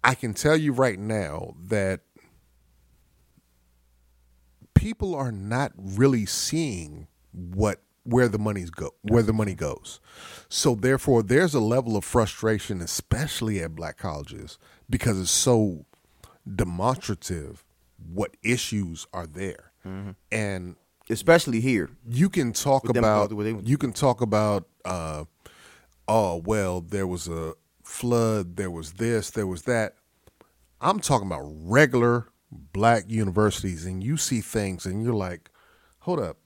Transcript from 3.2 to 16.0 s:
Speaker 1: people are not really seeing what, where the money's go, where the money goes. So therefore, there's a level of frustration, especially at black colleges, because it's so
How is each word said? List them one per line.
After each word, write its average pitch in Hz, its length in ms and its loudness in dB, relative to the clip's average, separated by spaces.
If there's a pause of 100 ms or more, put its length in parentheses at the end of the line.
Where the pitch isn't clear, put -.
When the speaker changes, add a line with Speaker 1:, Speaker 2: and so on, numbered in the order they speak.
Speaker 1:
people 208 400 2
are 135 180 -2
not 110 460 -2
really 110 480 2
seeing 85 800 -6 (240)
what, 92 520 -2 (200)
where 120 260 4
the 107 100 -2
money's 101 320 -4
go, 80 320 -10
where 113 180 4
the 110 120 2
money 107 200 0
goes. - 460 -8 (480)
So - 260 0
therefore, 123 480 2
there's 143 320 4
a 135 60 2
level 113 380 0
of 95 80 -2
frustration, 107 760 0
especially 110 800 -2
at 80 140 -6
black 82 220 -10
colleges, 76 600 -10 (320)
because 113 320 2
it's 90 80 -2
so 107 560 2 (720)